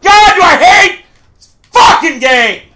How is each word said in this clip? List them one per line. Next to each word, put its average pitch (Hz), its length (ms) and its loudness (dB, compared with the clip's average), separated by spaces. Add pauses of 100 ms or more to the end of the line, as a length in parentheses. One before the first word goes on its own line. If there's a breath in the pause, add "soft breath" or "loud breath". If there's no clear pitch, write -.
God, 403 320 2
do 381 80 -2
I 330 140 0
hate 381 480 0 (320)
this - 200 -20 (160)
fucking 320 480 0
game! 247 420 -4 (140)